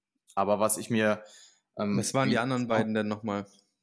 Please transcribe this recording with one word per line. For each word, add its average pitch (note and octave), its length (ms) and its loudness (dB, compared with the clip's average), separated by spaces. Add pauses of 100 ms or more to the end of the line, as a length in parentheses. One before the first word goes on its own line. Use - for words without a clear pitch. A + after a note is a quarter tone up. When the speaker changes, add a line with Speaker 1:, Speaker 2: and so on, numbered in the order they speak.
(360)
Speaker 1:
Aber G2 240 2
was G#2+ 180 2
ich G#2+ 100 -8
mir, A2 360 2 (520)
ähm, G#2 220 0
Speaker 2:
Was - 160 -2
waren C3+ 140 2
die A#2+ 80 2
Speaker 1:
wie - 20 2
Speaker 2:
anderen B2 300 -2
beiden A2 260 0
denn G#2+ 140 0
nochmal? G#2 400 -4 (340)